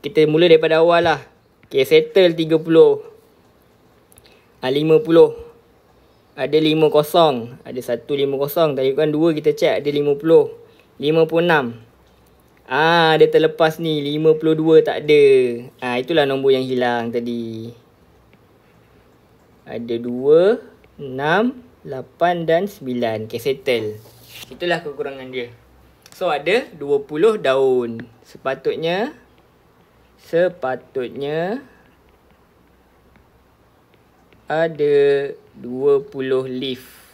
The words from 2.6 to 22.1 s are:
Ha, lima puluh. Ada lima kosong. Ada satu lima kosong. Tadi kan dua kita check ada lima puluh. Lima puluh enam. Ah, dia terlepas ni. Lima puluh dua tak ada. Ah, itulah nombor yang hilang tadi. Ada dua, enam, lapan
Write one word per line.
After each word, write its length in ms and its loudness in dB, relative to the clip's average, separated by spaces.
Ha, 80 -2
lima 320 2
puluh. 320 4
Ada 240 -2
lima 320 2
kosong. 720 0
Ada 160 -14
satu 240 -6
lima 240 -2
kosong. 320 -2
Tadi 240 -2
kan 160 0
dua 240 0
kita 160 0
check 320 -2
ada 80 -2
lima 240 0
puluh. 320 4
Lima 320 0
puluh 160 0
enam. 320 0
Ah, 480 2
dia 80 8
terlepas 560 2
ni. 160 -4
Lima 320 0
puluh 240 0
dua 240 4
tak 240 -2
ada. 200 4
Ah, 160 -4
itulah 240 0
nombor 320 0
yang 80 -2
hilang 480 -4
tadi. 560 -8
Ada 320 -8
dua, 560 2
enam, 640 -2
lapan 640 -4